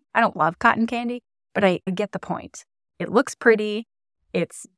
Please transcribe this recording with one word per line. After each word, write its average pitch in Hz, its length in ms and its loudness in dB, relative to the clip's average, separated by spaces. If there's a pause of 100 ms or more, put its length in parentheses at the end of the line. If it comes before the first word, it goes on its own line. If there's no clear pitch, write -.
(140)
I 214 60 4
don't 226 160 0
love 165 220 0
cotton 226 280 2
candy, 240 360 -6 (320)
but 214 100 2
I 185 160 4 (140)
get 202 180 -4
the 175 60 -8
point. - 460 -10 (340)
It 175 120 -6
looks 262 240 0
pretty. 214 520 0 (460)
It's - 340 -6 (100)